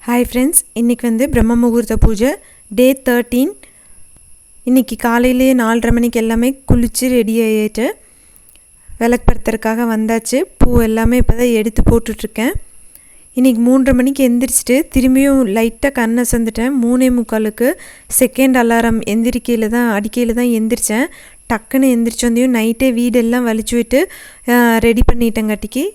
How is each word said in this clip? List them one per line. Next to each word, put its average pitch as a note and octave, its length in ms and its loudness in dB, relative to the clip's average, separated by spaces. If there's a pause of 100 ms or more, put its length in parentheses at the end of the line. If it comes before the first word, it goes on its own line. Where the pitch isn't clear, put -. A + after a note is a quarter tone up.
ஹாய் A#3+ 200 2
ஃப்ரெண்ட்ஸ், B3+ 320 -2 (180)
இன்னைக்கு A#3+ 300 -2
வந்து A3+ 240 0
பிரம்ம A#3 280 2
முகூர்த்த A#3 420 0
பூஜை A3+ 260 2 (480)
டே B3 80 4 (220)
தர்டீன். B3 440 0 (1160)
இன்னைக்கு B3+ 340 0
காலையிலேயே B3 560 2
நாலரை A#3 380 0
மணிக்கு A#3 260 0
எல்லாமே A3+ 260 0 (200)
குளிச்சு A#3+ 360 0 (100)
ரெடி A3 200 0 (100)
ஆயிட்டு G#3+ 400 -2 (1120)
விளக்கு A#3+ 300 0
பருத்துறதுக்காக A3+ 640 -2
வந்தாச்சு. A3 460 -2 (200)
பூ - 120 4 (180)
எல்லாமே A3+ 360 0
இப்போ - 160 2
தான் A#3+ 200 2
எடுத்து G#3+ 300 0
போட்டுட்ருக்கேன். A3 640 -2 (840)
இன்னைக்கு B3+ 300 2
மூன்றரை C4 320 2
மணிக்கு C#4 300 0
எந்திரிச்சிட்டு A#3+ 480 0 (180)
திரும்பியும் C4+ 460 2 (160)
லைட்டாக A3+ 420 -2
கண்ணை A#3 280 0
அசந்துட்டேன். A#3 460 -2 (100)
மூணே B3+ 340 2
முக்காலுக்கு A3 580 -2 (440)
செகண்ட் B3+ 420 2
அலாரம் A#3 400 0 (140)
எந்திரிக்கையில A3+ 600 -2
தான், A#3+ 220 0
அடிக்கையில A3+ 420 -4
தான் B3 200 0
எந்திரிச்சேன். A3 500 -2 (440)
டக்குன்னு C4 440 0
எந்திரிச்சு A#3 320 -2
வந்தையும் A#3+ 300 0
நைட்டே A#3 300 0 (100)
வீடெல்லாம் A#3+ 520 0
வலிச்சு A3 300 -4
விட்டு, B3 200 0 (520)
ஆ, A#3 240 4 (100)
ரெடி A#3 240 2
பண்ணிட்டேங்காட்டிக்கு A3 840 -2